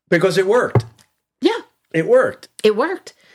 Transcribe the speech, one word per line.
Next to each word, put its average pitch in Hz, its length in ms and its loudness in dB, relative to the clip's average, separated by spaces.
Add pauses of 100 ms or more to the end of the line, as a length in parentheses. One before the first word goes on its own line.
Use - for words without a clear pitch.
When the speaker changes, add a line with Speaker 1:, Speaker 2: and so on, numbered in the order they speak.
Speaker 1:
Because 175 300 0
it 190 100 0
worked. 214 360 0 (560)
Speaker 2:
Yeah. 403 200 0 (340)
Speaker 1:
It 165 140 -2
worked. 233 400 0 (160)
Speaker 2:
It 214 100 4
worked. 320 400 -6 (200)